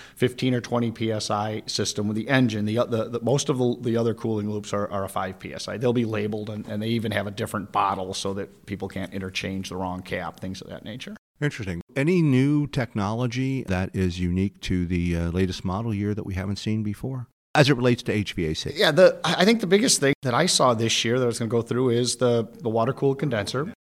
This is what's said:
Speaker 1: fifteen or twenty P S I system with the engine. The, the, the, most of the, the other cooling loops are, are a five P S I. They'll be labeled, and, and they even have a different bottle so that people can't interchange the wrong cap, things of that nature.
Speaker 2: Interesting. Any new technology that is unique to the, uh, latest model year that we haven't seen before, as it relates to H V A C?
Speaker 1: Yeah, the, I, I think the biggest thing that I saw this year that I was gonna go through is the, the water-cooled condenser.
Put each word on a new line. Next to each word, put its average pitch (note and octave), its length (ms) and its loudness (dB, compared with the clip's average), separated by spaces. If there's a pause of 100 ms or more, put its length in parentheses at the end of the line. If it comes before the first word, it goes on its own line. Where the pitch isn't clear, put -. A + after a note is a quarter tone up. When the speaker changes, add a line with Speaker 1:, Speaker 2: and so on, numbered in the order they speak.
(160)
Speaker 1:
fifteen B2+ 380 0
or A#2+ 80 0
twenty A#2+ 300 0
P A2 200 -2
S G#2+ 200 -2
I G#2+ 340 -2
system G#2 420 -2
with G#2+ 80 -2
the A2 140 -4
engine. A2+ 360 2
The, A2 200 2
the, A2+ 240 -2
the, A#2+ 120 -4
most C3 280 2
of C3+ 80 0
the, B2 240 2
the A#2 160 0
other A#2 160 2
cooling G#2+ 380 -2
loops G#2 200 -6
are, G2+ 200 -2
are G2 120 -2
a F#2+ 60 -6
five F#2+ 300 -6
P D#2 140 -12
S - 140 -10
I. G2+ 100 -6
They'll A#2+ 160 2
be A#2+ 120 2
labeled, G#2+ 440 -4
and, G#2 180 -10
and G#2 140 -6
they A2+ 80 -4
even A2+ 220 0
have G#2 140 0
a G2+ 60 -8
different G#2 400 -6
bottle G2 420 0
so G2 220 -4
that - 320 -10
people G2 200 -6
can't F#2+ 260 -8
interchange F#2+ 560 -6
the F2+ 60 -8
wrong F#2 260 -4
cap, F2 380 -8
things F#2 220 -10
of - 80 -16
that - 160 -14
nature. C3 320 -12 (240)
Speaker 2:
Interesting. F#2+ 400 -4 (140)
Any E3 260 2
new C#3+ 460 4
technology B2 960 -2
that F#2 320 -2
is F#2 240 0
unique F2+ 420 0
to F2+ 240 0
the, F2 300 2
uh, E2+ 160 0
latest F#2 340 0
model A2+ 280 -2
year G2+ 200 0
that G2+ 120 -6
we F#2+ 100 -6
haven't F#2+ 220 -4
seen G#2+ 260 -2
before, A#2+ 440 -6 (280)
as C#3+ 140 6
it C#3+ 80 8
relates B2 260 2
to A2+ 80 -2
H G#2 220 0
V F2 120 -2
A D#2 80 0
C? - 220 -6
Speaker 1:
Yeah, E3+ 160 4
the, F3 320 8
I, D#3+ 160 2
I F3+ 60 6
think A3+ 160 4
the F#3 60 -2
biggest G#3 320 4
thing C#3+ 220 4
that A#2+ 140 0
I D#3 100 4
saw B2+ 300 4
this A2+ 280 0
year A#2 140 2
that B2+ 80 2
I - 20 2
was A#2 120 -2
gonna A#2 100 -2
go A2+ 140 2
through B2 260 0
is A#2+ 280 2
the, A#2+ 300 2 (140)
the A2+ 80 -2
water-cooled C3+ 480 2
condenser. C3 560 -2 (160)